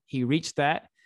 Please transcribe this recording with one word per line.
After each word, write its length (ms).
He 180
reached 320
that, 320